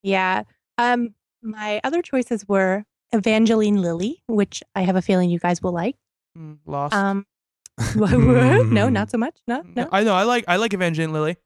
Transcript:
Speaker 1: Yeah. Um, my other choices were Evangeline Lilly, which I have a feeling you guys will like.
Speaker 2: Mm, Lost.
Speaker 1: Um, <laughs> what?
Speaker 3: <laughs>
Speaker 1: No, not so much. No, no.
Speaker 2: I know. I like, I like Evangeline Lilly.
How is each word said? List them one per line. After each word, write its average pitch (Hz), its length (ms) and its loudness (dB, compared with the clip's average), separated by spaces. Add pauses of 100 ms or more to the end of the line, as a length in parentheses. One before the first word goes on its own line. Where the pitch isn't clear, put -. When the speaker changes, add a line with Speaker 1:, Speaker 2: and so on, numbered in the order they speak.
Speaker 1:
Yeah. 190 400 0 (340)
Um, 240 380 0 (280)
my 214 400 -6
other 320 200 -2
choices 247 440 -4
were 196 380 0 (280)
Evangeline 220 680 2
Lilly, 175 460 -4
which 202 360 -2 (120)
I 196 80 -2
have 185 140 2
a 185 60 2
feeling 180 280 2
you 170 80 0
guys 175 240 -2
will 185 100 -4
like. 175 240 -4 (400)
Speaker 2:
Mm, 151 300 -18
Lost. 143 280 -6
Speaker 1:
Um, 196 300 0 (540)
<laughs> - 160 -4
what? 107 160 2
Speaker 3:
<laughs> 127 560 4
Speaker 1:
No, 202 240 2
not 196 200 -2
so 247 60 -6
much. 247 200 -4 (100)
No, 247 160 -6 (120)
no. 233 180 -4
Speaker 2:
I 294 120 2
know. 208 100 2
I 190 100 2
like, 240 220 0
I 175 100 2
like 208 180 0
Evangeline 165 380 -2
Lilly. 156 340 -2